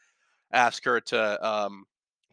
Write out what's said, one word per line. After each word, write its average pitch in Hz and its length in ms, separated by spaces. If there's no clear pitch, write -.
ask 120 320
her 120 160
to, 110 460
um, 101 380